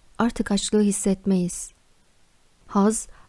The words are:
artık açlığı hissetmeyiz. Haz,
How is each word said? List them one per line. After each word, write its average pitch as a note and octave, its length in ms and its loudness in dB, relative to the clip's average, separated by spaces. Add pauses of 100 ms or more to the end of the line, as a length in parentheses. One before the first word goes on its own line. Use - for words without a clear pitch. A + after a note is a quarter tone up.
(180)
artık A#3 340 -2
açlığı G#3 300 2
hissetmeyiz. F#3+ 880 0 (960)
Haz, G#3 400 2 (220)